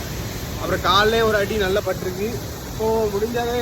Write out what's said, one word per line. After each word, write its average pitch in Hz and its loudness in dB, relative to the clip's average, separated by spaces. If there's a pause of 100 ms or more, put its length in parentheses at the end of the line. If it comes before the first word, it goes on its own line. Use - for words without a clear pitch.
(600)
அப்புறம் 170 -2
கால்லே 208 6 (120)
ஒரு 214 4
அடி 202 -2
நல்லா 190 2
பட்டிருக்கு. 185 -4 (500)
So 214 -2 (280)
முடிஞ்சதை 233 0